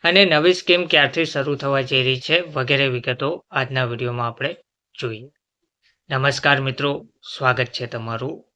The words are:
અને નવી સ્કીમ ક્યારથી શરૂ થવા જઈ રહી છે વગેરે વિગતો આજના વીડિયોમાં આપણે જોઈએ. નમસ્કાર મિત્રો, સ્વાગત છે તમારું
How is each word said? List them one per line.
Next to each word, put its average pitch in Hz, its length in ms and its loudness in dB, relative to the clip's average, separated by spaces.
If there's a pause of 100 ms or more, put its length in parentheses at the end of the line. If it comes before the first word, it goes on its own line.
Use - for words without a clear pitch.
અને 185 200 6
નવી 165 300 6
સ્કીમ 175 320 2
ક્યારથી 156 380 4
શરૂ 143 320 -2
થવા 139 240 0
જઈ 131 220 0
રહી 127 180 0
છે 160 200 0
વગેરે 139 480 0
વિગતો 131 600 -4
આજના 131 340 -2
વીડિયોમાં 120 420 -4
આપણે 135 300 -6 (380)
જોઈએ. 120 360 -8 (800)
નમસ્કાર 139 500 2
મિત્રો, 135 300 -2 (320)
સ્વાગત 127 480 -2
છે 123 160 -8
તમારું 117 580 -8 (120)